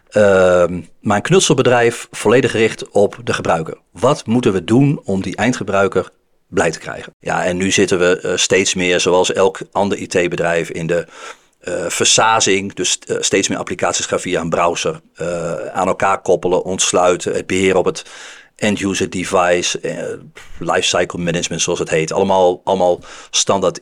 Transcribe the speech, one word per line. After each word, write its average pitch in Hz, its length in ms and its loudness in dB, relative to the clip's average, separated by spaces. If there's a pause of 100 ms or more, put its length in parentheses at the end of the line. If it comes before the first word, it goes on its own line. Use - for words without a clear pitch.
(100)
Ehm, 90 720 4 (200)
maar 104 160 0
een 104 60 -2
knutselbedrijf, 123 880 2
volledig 117 400 2
gericht 110 380 -2
op 101 360 2
de 117 80 -4
gebruiker. 82 460 -2 (120)
Wat 127 360 0
moeten 120 260 2
we 92 120 -2
doen 139 400 2
om 98 180 -2
die 95 140 -8
eindgebruiker 98 760 0 (380)
blij 85 220 0
te - 80 -8
krijgen? - 400 -14
Ja, 82 260 -4
en 90 120 -2
nu 95 140 -2
zitten 95 280 2
we, 90 220 2
eh, 92 160 -4
steeds - 380 0
meer, 90 260 0
zoals 90 320 2
elk 95 260 2 (120)
ander 101 280 -2
I 95 80 -10
T-bedrijf, 85 640 -2
in 82 160 -8
de, 82 200 -2 (560)
eh, 87 260 -6
versazing. 107 880 2
Dus, - 240 -4
eh, - 220 -6
steeds - 280 0
meer 104 100 -4
applicaties 90 480 -4
gaan 95 140 -2
via 87 200 -2
een 85 100 -4
browser. 85 500 -2 (140)
Eh, 85 400 -6 (120)
aan 92 200 -2
elkaar 95 360 0
koppelen, 90 420 0
ontsluiten, 90 720 0
het - 120 -6
beheer 95 300 2
op 87 80 2
het 87 200 -4 (520)
end-user 95 540 -2
device, 90 680 0
eh, 85 240 -8 (540)
lifecycle 90 600 -2
management 85 440 -2
zoals 87 160 -2
het 82 120 -4
heet. 80 220 0
Allemaal, 95 520 2
allemaal 90 360 2 (300)
standaard 92 520 0